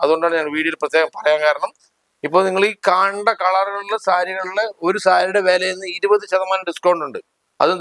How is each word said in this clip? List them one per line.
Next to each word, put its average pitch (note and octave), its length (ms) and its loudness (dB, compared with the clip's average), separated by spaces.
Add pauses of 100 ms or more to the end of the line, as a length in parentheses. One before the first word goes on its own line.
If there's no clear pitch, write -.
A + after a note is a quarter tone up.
അതുകൊണ്ടാണ് D#3+ 380 0
ഞാൻ D3+ 160 -4
വീഡിയോയിൽ D#3 280 -4
പ്രത്യേകം D#3 340 0
പറയാൻ D3+ 280 2
കാരണം. D3+ 260 0 (540)
ഇപ്പോൾ E3 200 4
നിങ്ങൾ F#3+ 220 0
ഈ - 20 0 (160)
കാണേണ്ട G3 440 2 (100)
കളറുകളിൽ G3 520 -2 (140)
സാരികളിൽ F#3 520 -2 (280)
ഒരു F#3+ 180 0
സാരിയുടെ F#3 440 2
വിലയിൽ F#3 260 0
നിന്ന് F#3+ 220 -12
ഇരുപത് G3+ 340 2
ശതമാനം F#3 380 0
ഡിസ്കൗണ്ട് E3+ 380 0
ഉണ്ട്, A2 120 -10 (440)
അതും E3+ 180 2